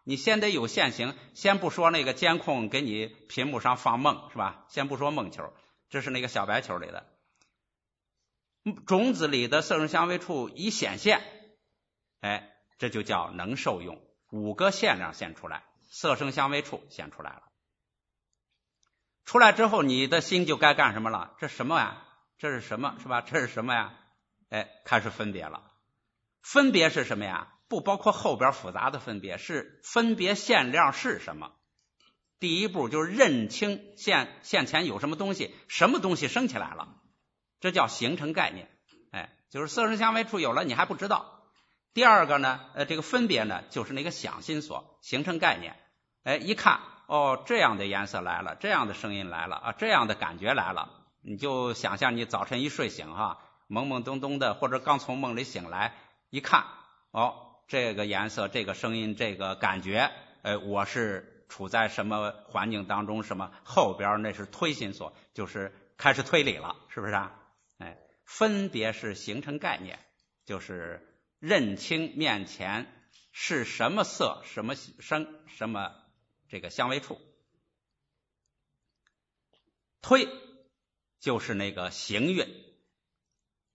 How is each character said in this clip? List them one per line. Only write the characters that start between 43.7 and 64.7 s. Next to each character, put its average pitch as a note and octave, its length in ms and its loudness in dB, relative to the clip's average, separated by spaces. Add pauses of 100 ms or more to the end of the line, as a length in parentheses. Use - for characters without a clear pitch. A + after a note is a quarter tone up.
就 A#2 140 -4
是 C3+ 80 -10
那 C#3 120 -6
个 E3 80 -6
想 - 300 -8
心 D3+ 200 -4
所 - 400 -12
形 C#3 220 -4
成 E3+ 160 -2
概 D3+ 160 4
念。 E2+ 200 -12 (460)
哎， C3+ 140 0
一 F3 180 -2
看， F3+ 260 6 (280)
哦， C#3+ 380 2
这 A#3 100 2
样 B2 220 6
的 G2 80 -2
颜 G2 200 -2
色 G2 140 -6
来 F2+ 220 -4
了， E2 120 -6
这 - 140 -6
样 D#3 180 2
的 G2 80 -6
声 G#2 200 -6
音 G2 140 -6
来 E2+ 200 -6
了， F2+ 80 -6
啊， A#2 160 -6
这 A3 160 -4
样 C#3+ 180 4
的 G#2+ 80 0
感 E2 240 -6
觉 G#2+ 160 0
来 F#2+ 180 0
了， - 320 -8 (180)
你 G#2+ 140 -10
就 B2+ 380 -2
想 G2+ 240 -4
象 B2 180 2
你 A#2 80 -4
早 G2+ 200 -4
晨 B2+ 180 -4
一 D3 60 -2
睡 C3+ 200 -4
醒 D#2 240 -12
哈， F#2+ 300 -4 (260)
懵 A#2+ 200 -2
懵 B2 160 -4
懂 C3+ 160 -6
懂 C#3 180 -4
的， A#2+ 160 2
或 C3+ 140 -2
者 C3 100 0
刚 C#3 220 0
从 B2+ 180 -6
梦 B2+ 160 -4
里 B2 80 -4
醒 F2 280 -10
来， G2 260 -2 (320)
一 C#3 120 -8
看， - 260 4 (460)
哦， - 560 -4
这 A#2+ 260 0
个 G#2 100 -2
颜 G2+ 240 -2
色， G#2 200 -4
这 A2 160 -4
个 F#2+ 100 -4
声 A2+ 220 -4
音， A2 200 -4
这 A2 180 -4
个 F#2+ 200 -4
感 F#2+ 260 -2
觉， G#2 320 2 (300)
哎， G#2 140 -2
我 G2+ 280 -2
是 G2+ 640 -6
处 F#2+ 200 -12
在 A2+ 200 2
什 G#2 160 -4
么 G#2+ 300 -4 (140)
环 G#2 220 -4
境 G2+ 160 -4
当 G#2 200 -2
中， G#2+ 160 -4
什 G2+ 160 -8
么， F#2+ 140 -8 (120)
后 A2 300 4
边 G2+ 260 0
那 G#2+ 120 -4
是 G2 120 -10
推 D#3 300 -2